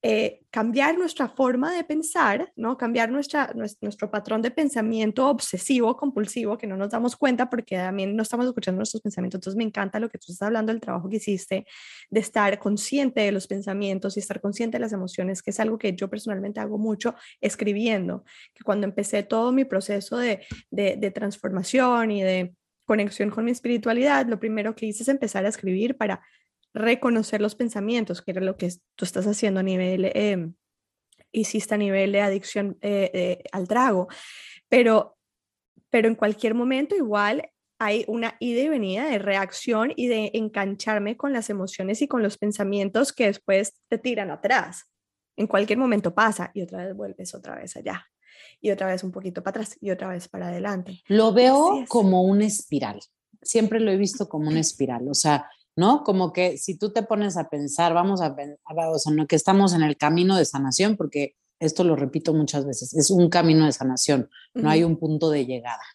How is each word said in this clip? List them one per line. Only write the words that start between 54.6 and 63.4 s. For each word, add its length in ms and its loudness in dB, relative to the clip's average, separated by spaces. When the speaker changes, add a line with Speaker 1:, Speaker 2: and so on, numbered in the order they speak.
Speaker 2:
espiral. 480 -2
O 60 -4
sea, 340 2
¿no? 280 4
Como 300 2
que 240 0
si 180 -6
tú 160 -4
te 100 0
pones 360 0
a 100 -4
pensar, 460 0
vamos 260 2
a 160 -2
pen-, 300 -12
a, 240 -2
o 80 0
sea, 160 0
no, 120 2
que 100 2
estamos 360 6
en 100 4
el 140 4
camino 400 4
de 80 6
sanación, 520 0
porque 400 -4
esto 260 2
lo 120 4
repito 380 0
muchas 320 2
veces, 260 -8
es 180 4
un 200 8
camino 360 6